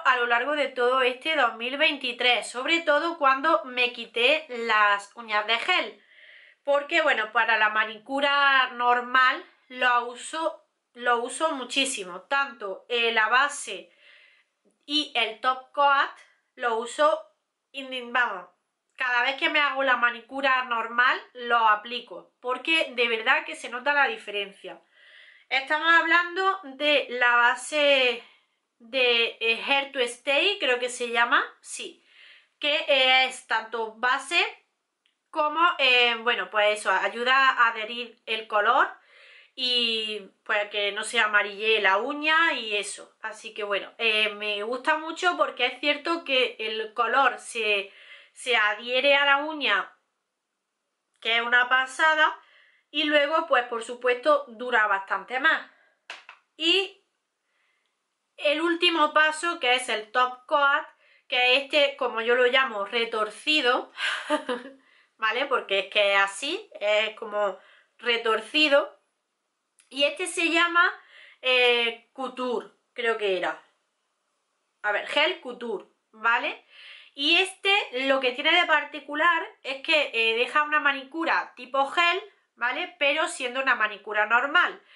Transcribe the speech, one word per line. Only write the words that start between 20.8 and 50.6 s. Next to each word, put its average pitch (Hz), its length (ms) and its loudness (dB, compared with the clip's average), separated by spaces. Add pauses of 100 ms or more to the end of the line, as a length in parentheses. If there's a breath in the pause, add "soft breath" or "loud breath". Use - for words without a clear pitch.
lo 240 240 0
aplico, 220 840 -2
porque 262 560 -2
de 240 120 2
verdad 240 380 2
que 311 100 -12
se 269 120 -12
nota 247 280 -2
la 285 120 4
diferencia. 202 720 -10 (720 loud breath)
Estamos 302 420 0
hablando 349 720 2
de 277 460 0
la 240 260 2
base 254 880 2 (540 soft breath)
de, 233 600 0
eh, 226 260 -2
Hair 277 260 0
to 269 100 -4
Stay, 311 580 -2
creo 254 180 0
que 247 120 -4
se 240 200 -8
llama, 240 340 2 (180)
sí, - 440 -16 (540 soft breath)
que, 294 160 0 (120)
eh, 262 380 4
es 254 220 -8
tanto 220 480 -4
base 269 440 -2 (920)
como, 202 280 -2 (200)
eh, 247 400 4
bueno, 220 320 -2
pues 208 280 2
eso, 202 120 -2
ayuda 202 420 0
a 254 360 4
adherir 240 580 -8
el 220 200 -6
color 233 400 4 (680 loud breath)
y 226 720 -2 (140)
pues 208 260 -2
que 202 220 -2
no 214 120 -6
se 233 160 -2
amarille 208 640 2
la 190 160 4
uña 302 560 0
y 220 240 -4
eso. - 440 -10
Así 214 340 -14
que 214 80 -8
bueno, 202 340 -4
eh, 214 380 0
me 208 260 -6
gusta 254 380 -2
mucho 320 380 -2
porque 262 280 0
es 254 140 -4
cierto 302 440 -2
que 254 360 0
el 220 340 -8
color 247 460 2
se, 208 520 -4 (420 loud breath)
se 240 220 -2
adhiere 240 600 2
a 285 100 2
la 277 120 4
uña, 277 560 -2 (1300)